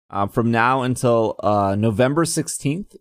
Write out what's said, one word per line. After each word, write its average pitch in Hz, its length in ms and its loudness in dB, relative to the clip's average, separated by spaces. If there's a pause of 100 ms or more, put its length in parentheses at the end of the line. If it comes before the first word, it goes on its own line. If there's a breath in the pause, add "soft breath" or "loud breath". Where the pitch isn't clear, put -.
uh, 101 180 -2
from 117 240 0
now 120 320 2
until, 120 600 0
uh, 101 360 2
November 123 460 2
sixteenth, 160 760 -6